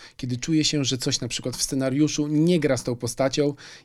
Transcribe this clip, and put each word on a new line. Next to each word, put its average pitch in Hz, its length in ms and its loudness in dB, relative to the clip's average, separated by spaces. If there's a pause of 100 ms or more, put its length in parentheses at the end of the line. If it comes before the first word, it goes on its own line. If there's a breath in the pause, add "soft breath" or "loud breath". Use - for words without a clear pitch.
(180 loud breath)
Kiedy 123 200 -4
czuje 156 260 2
się, 147 220 0
że 123 120 0
coś 131 240 -2
na 127 60 -4
przykład - 300 -6
w - 60 -4
scenariuszu 143 640 0
nie 156 320 4
gra 139 180 2
z - 60 -6
tą 123 120 -4
postacią 135 580 0 (320 loud breath)